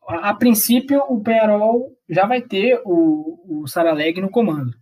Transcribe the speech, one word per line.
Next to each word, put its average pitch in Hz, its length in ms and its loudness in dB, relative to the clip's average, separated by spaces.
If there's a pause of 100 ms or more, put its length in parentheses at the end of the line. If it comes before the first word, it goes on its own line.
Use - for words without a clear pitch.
a, 320 240 -4
a 214 40 -2
princípio, 247 720 2
o 233 140 -2
Penharol 220 720 0 (120)
já 185 180 2
vai 247 160 -2
ter 240 420 0
o, 160 760 -2
o 147 60 -12
Saraleg 165 520 0
no 196 100 -4
comando 156 520 -2